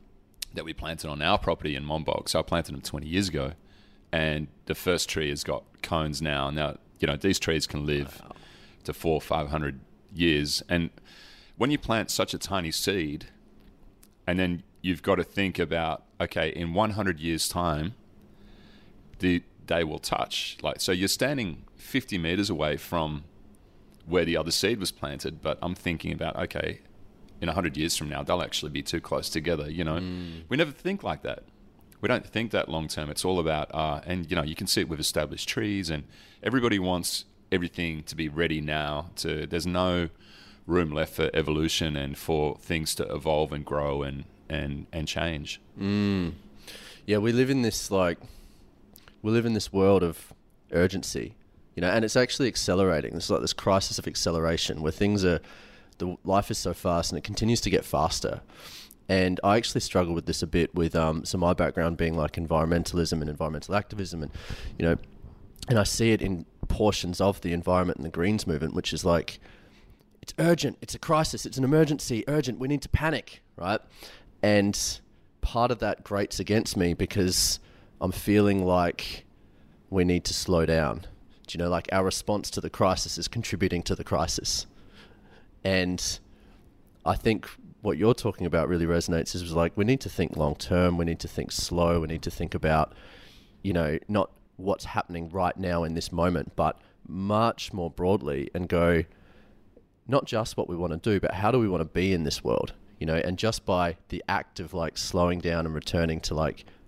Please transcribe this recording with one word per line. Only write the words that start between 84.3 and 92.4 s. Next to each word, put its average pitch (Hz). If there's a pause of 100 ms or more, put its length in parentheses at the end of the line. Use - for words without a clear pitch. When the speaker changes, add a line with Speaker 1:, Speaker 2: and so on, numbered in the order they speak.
Speaker 2:
And 92 (840)
I -
think - (320)
what 80
you're 110
talking -
about 80
really 82
resonates 85
is, 90
is, 85
like, 85
we 101
need 131
to -
think -
long 73
term, 87
we 85
need 82
to -
think -
slow, 85
we 80
need 80
to -
think -